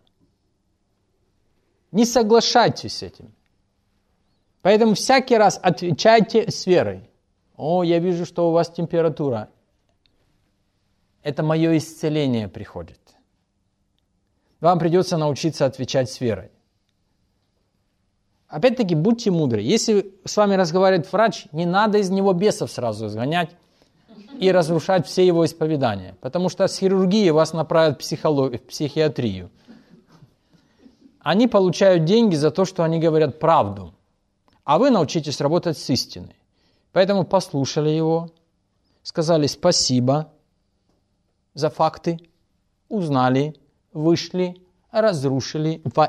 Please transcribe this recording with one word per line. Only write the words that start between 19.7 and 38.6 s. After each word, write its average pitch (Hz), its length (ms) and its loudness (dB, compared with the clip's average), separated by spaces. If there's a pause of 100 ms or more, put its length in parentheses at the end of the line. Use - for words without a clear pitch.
с - 120 -8
вами 202 180 2
разговаривает 185 580 0
врач, 208 380 0
не 165 160 -4
надо 202 320 0
из 190 120 0
него 196 240 2
бесов 175 360 -2
сразу 113 360 -6
изгонять 139 440 -4 (880)
и 185 140 2
разрушать 170 560 0
все 185 180 2
его 170 180 4
исповедания. 131 760 -4
Потому 180 280 -4
что 190 200 -2
с - 100 -6
хирургии 190 520 2
вас 156 220 2
направят 160 440 0
в - 20 -20
психоло-, 143 520 -2
в 117 80 -10
психиатрию. 143 920 -4 (1700)
Они 202 300 2
получают 185 560 4
деньги 208 320 4
за 147 160 2
то, 190 120 0
что 175 200 -4
они 160 160 -2
говорят 156 400 0
правду. 104 520 0 (720)
А 151 160 0
вы 269 120 4
научитесь 156 500 -2
работать 156 360 -2
с - 140 -12
истиной. 90 460 -6 (560)
Поэтому 190 320 0
послушали 151 680 -2
его, 160 400 -2 (720)